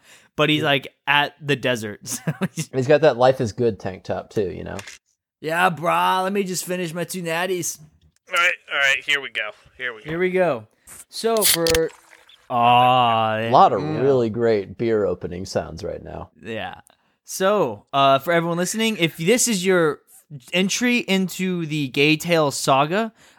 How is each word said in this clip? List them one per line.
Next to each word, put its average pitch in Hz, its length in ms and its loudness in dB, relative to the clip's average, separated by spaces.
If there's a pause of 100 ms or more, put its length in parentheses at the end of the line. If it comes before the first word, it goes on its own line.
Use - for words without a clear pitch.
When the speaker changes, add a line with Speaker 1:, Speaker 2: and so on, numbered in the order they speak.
(380)
Speaker 1:
but 151 120 2
he's, 151 120 2
Speaker 2:
Yeah. 156 60 0
Speaker 1:
like, 139 200 0 (180)
at 147 300 2 (100)
the 143 120 0
desert. 110 440 -4
<laughs> - 60 -16
So - 140 -8 (320)
he's - 160 -8
Speaker 2:
He's 131 180 -2
got 147 140 6
that 127 160 4
Life 131 240 4
is 113 100 -2
Good 117 260 0
tank 95 280 -10
top, 92 240 -8
too, 98 200 -4
you 87 140 -10
know? 87 140 -10 (640)
Speaker 1:
"Yeah, 170 280 0
brah, 175 540 0
let 190 80 -2
me 202 140 -2
just 180 180 -6
finish 180 300 -6
my 175 100 -6
two 180 200 -8
natties." 175 540 -4 (520)
Speaker 3:
All 180 60 -6
right, 175 180 2 (180)
all 151 80 -2
right, 135 260 2
here 143 140 0
we 127 120 -10
go. 110 180 -6 (260)
Here 123 180 -8
we 107 100 -18
go. 151 60 -12
Speaker 1:
Here 165 100 -6
we 185 120 0
go. 156 360 0 (420)
So 220 340 -2
for, 170 220 2 (840)
aw, 120 880 4
Speaker 2:
A 113 120 -4
lot 156 220 6
of 98 80 0
Speaker 4:
Mm. 113 200 -4
Speaker 2:
really 131 280 2
great 107 480 0
beer 113 280 0
opening 90 400 -4
sounds 82 380 -6
right 78 200 -8
now. 78 280 -14 (100)
Speaker 1:
Yeah. 92 400 -10 (420)
So, 180 680 -2
uh, 139 280 4
for 170 120 -4
everyone 170 260 0
listening, 214 400 -2
if 165 200 0
this 214 300 2
is 190 180 -2
your 170 360 2 (520)
entry 233 460 0
into 185 640 -2
the 147 240 -4
Gay 151 280 2
Tales 160 400 0
saga, 156 560 0 (260)